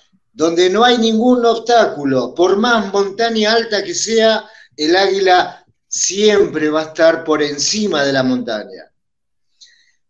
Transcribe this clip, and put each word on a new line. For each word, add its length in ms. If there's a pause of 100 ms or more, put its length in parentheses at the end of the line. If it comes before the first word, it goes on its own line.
(320)
donde 380
no 160
hay 120
ningún 480
obstáculo. 880
Por 240
más 360
montaña 600
alta 300
que 100
sea, 520 (320)
el 180
águila 680 (220)
siempre 840
va 120
a 40
estar 400
por 180
encima 640
de 80
la 100
montaña. 680 (1200)